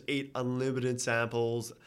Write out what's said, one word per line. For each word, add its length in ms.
eat 260
unlimited 640
samples. 720